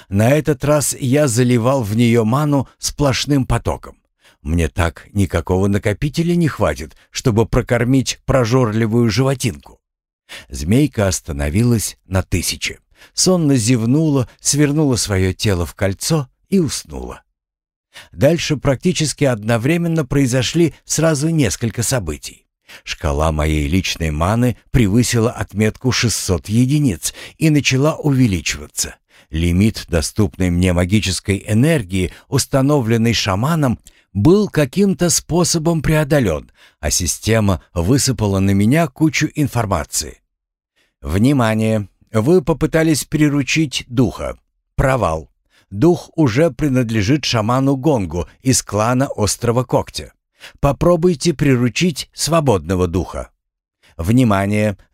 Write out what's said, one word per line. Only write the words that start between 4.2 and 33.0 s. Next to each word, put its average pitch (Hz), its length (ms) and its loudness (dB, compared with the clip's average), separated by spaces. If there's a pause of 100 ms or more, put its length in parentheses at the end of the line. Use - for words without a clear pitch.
Мне 80 240 0
так - 460 -4
никакого 92 540 0
накопителя 139 640 -2
не 170 140 2
хватит, 80 480 -4 (140)
чтобы 113 360 0
прокормить 120 800 0
прожорливую 117 840 2
животинку. 113 720 -4 (680)
Змейка 98 600 0
остановилась 87 960 -2
на 92 180 -2
тысяче. - 580 -6 (340)
Сонно 165 420 2
зевнула, 127 720 2 (120)
свернула 143 560 2
своё 95 360 0
тело 90 320 -2
в - 100 -12
кольцо 127 540 -4 (200)
и 196 100 2
уснула. 67 640 -6 (880)
Дальше 143 460 2
практически 143 680 -2
одновременно 135 800 0
произошли 135 720 0 (100)
сразу 156 460 0
несколько 117 520 -2
событий. 85 640 -6 (360)
Шкала 76 500 -2
моей 76 340 0
личной 82 440 -2
маны 104 480 0 (120)
превысила 117 600 2
отметку 107 600 -4
шестьсот 95 600 -2
единиц 127 640 0 (240)
и 156 100 2
начала 143 480 2
увеличиваться. 98 1000 -2 (340)
Лимит, 87 580 0
доступной 90 600 -2
мне 90 220 2
магической 95 720 0
энергии, 107 640 0 (160)
установленный 120 840 0